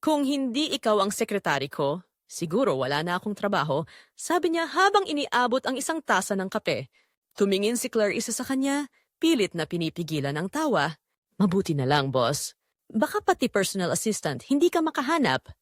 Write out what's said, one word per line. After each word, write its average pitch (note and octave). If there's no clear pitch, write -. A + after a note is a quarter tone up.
"Kung D4
hindi C#4
ikaw G#3+
ang G3+
sekretary F3
ko, D3
siguro F3
wala C#3
na F3
akong G#3
trabaho," D#3+
sabi E4
niya E4
habang G4
iniabot B3+
ang C4
isang D#4+
tasa G3
ng F#3+
kape. D3+
Tumingin G3+
si B3
Clarice G#3+
sa B3+
kanya, C#4
pilit B3+
na D#3
pinipigilan D#3
ang E3+
tawa. G3
"Mabuti F#3
na C3+
lang, C#3
boss. B2+
Baka D4
pati F4+
personal F#3
assistant, E3
hindi D4+
ka E4
makahanap." C4+